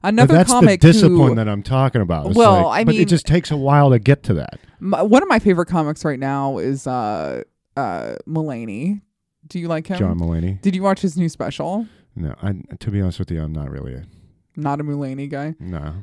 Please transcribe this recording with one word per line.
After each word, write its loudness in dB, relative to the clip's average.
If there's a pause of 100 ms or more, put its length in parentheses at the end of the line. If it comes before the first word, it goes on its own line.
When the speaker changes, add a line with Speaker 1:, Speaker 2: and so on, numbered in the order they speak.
Speaker 1:
But -2
Speaker 2:
Another 4
Speaker 1:
that's 6
Speaker 2:
comic 6
Speaker 1:
the 8
discipline 6
Speaker 2:
who 0
Speaker 1:
that -2
I'm -4
talking 0
about. -2
It's 0
Speaker 2:
Well, 6
Speaker 1:
like, 0
Speaker 2:
I 0
Speaker 1:
but 4
it 0
Speaker 2:
mean 4
Speaker 1:
just 2
takes 0
a -2
while 4
to 4
get 2
to -2
that. -8 (200)
Speaker 2:
My, -4
one 6
of -4
my 2
favorite 0
comics -4
right -4
now -4
is, -6
uh, -6 (320)
uh, -8 (100)
Mulaney. -6 (460)
Do -10
you -8
like -6
him? -6
Speaker 1:
John -2
Mulaney. -4
Speaker 2:
Did -2
you -4
watch 0
his -4
new -2
special? -8 (300)
Speaker 1:
No, -8
I, -4 (260)
to -8
be -2
honest -4
with -8
you, -6
I'm -8
not -8
really -12
a -16 (520)
Speaker 2:
Not -6
a -8
Mulaney -10
guy? -10
Speaker 1:
No. -10